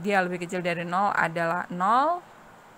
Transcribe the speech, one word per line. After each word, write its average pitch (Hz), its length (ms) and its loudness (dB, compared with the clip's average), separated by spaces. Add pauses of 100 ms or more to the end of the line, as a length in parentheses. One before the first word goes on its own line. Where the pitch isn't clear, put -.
dia 190 220 2
lebih 180 180 -4
kecil 180 220 -4
dari 175 180 -2
nol 180 300 0
adalah 170 560 0
nol, 254 560 0 (540)